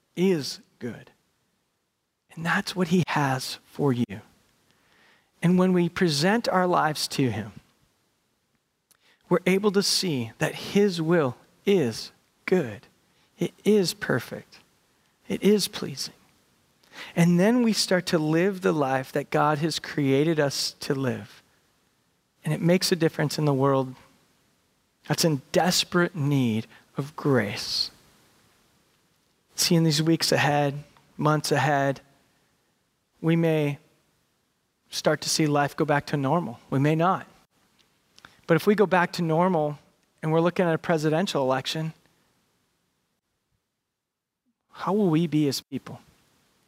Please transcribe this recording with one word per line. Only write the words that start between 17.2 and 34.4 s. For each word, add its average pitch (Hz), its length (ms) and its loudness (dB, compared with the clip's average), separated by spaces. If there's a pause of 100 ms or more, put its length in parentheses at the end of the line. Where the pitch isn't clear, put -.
then 240 240 4
we 226 80 2
start 180 360 0
to 170 120 0
live 170 400 0
the 185 140 0
life 131 400 -2
that 143 160 -4
God 147 300 0
has 156 200 -2
created 147 580 0
us - 440 -2
to - 120 -4
live. 117 480 -6 (1000)
And 151 100 -2
it - 60 -6
makes 175 320 2
a 185 60 0
difference 156 400 -2
in 151 80 0
the 143 80 2
world 135 420 0 (1120)
that's 151 160 -2
in 151 180 0 (120)
desperate 175 600 0
need 135 540 0 (300)
of 139 180 -8
grace. - 760 -2 (1600)
See, - 200 0
in 165 100 4
these 156 180 0
weeks 160 300 0
ahead, 147 500 0 (320)
months 151 380 0
ahead, 139 480 0 (1200)
we 165 160 2
may 156 400 0 (1120)